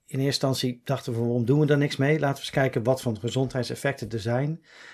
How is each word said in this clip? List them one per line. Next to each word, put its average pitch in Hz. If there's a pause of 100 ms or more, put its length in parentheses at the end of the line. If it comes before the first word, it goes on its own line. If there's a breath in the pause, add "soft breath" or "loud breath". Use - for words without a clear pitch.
in 135
eerste 139
instantie 127
dachten 131
we, 113
"Waarom 120
doen 135
we 151
daar 143
niks 143
mee? 143
Laten 143
we -
eens -
kijken 131
wat 127
voor 117
gezondheidseffecten 123
er 113
zijn." 131 (300 loud breath)